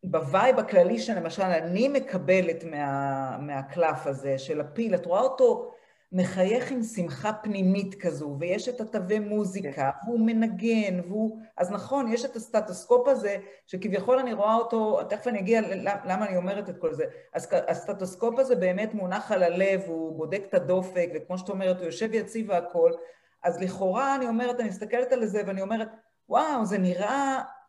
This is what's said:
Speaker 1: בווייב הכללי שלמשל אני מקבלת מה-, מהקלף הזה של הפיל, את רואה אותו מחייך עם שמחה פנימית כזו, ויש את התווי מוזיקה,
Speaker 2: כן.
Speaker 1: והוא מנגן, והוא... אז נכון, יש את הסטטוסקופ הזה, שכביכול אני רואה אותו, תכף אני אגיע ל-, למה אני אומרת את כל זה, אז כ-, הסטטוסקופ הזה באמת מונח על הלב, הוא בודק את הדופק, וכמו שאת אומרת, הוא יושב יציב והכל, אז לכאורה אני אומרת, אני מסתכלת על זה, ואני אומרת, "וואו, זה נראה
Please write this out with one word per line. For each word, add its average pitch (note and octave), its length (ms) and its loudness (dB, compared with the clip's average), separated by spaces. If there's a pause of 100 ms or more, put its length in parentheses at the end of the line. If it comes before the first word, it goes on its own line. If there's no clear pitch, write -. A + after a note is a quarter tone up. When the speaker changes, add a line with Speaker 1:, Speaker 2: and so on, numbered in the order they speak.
Speaker 1:
בווייב F#3 540 2
הכללי G#3 400 6
שלמשל F#3+ 440 -2
אני F3+ 460 2
מקבלת F3+ 760 2
מה-, C#3 760 -2
מהקלף D3 680 -2
הזה C#3 320 -2
של D3+ 220 -4
הפיל, G3+ 340 -2
את - 120 -2
רואה F3+ 140 2
אותו C4 540 2 (380)
מחייך F#3+ 600 0
עם B3 100 -2
שמחה F3+ 500 -4
פנימית G3 640 0
כזו, D3 460 -4
ויש F3+ 280 -2
את A#3+ 120 -6
התווי G#3+ 380 -2
מוזיקה, G3+ 540 -2
Speaker 2:
כן. - 340 -2
Speaker 1:
והוא A#3 200 0
מנגן, A3 840 2
והוא... G#3+ 300 -2 (180)
אז F3+ 140 0
נכון, A#3 420 -2
יש A#3 120 0
את C4 120 -6
הסטטוסקופ A3+ 720 2
הזה, G#3 280 2 (300)
שכביכול G3 520 2
אני B3 140 0
רואה G#3 220 2
אותו, A3+ 540 2
תכף G#3 180 -4
אני A3+ 120 0
אגיע A3 220 4
ל-, F#3+ 280 -2 (160)
למה F#3+ 220 0
אני F#3 100 -2
אומרת F#3+ 340 -2
את - 80 -10
כל D#3 160 -2
זה, D#3 100 -2 (280)
אז E3 140 -4
כ-, - 80 0 (140)
הסטטוסקופ F#3+ 720 -2
הזה C4 180 4
באמת F#3+ 380 0
מונח G3+ 380 -4
על F#3 100 4
הלב, F#3 440 2
הוא D#3+ 320 -6
בודק D#3+ 300 -4
את - 60 -6
הדופק, F3+ 600 0
וכמו F3+ 240 -6
שאת F#3 100 -10
אומרת, F#3+ 280 0
הוא F3+ 100 -6
יושב G#3+ 280 -4
יציב A3 340 -4
והכל, E3+ 440 2 (500)
אז F3 180 0
לכאורה F#3+ 560 0
אני B3+ 100 -2
אומרת, A#3+ 340 -2
אני A3 80 0
מסתכלת A#3+ 440 -2
על A#3+ 140 2
זה, G#3 200 -2
ואני F#3+ 140 -4
אומרת, A3 280 -4 (400)
"וואו, C#4 360 2
זה G3+ 140 -2
נראה A#3 640 0 (260)